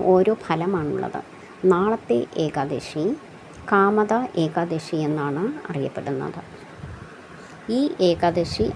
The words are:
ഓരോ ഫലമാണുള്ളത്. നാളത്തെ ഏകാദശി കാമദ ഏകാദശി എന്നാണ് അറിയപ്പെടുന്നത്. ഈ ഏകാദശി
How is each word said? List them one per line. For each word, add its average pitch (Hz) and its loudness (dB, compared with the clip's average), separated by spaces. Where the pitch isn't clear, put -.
ഓരോ 190 6
ഫലമാണുള്ളത്. 160 -2
നാളത്തെ 214 2
ഏകാദശി 151 -2
കാമദ 214 4
ഏകാദശി 165 0
എന്നാണ് 156 -2
അറിയപ്പെടുന്നത്. 139 -6
ഈ 269 2
ഏകാദശി 175 2